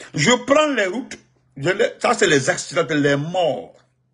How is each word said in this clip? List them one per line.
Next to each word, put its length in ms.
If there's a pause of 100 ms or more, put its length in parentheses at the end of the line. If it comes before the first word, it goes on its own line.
(160)
Je 160 (160)
prends 260
les 140
routes, 280 (420)
je 120
les... 300
ça 160
c'est 100
les 240
accidents, 400
les 280
morts. 580 (380)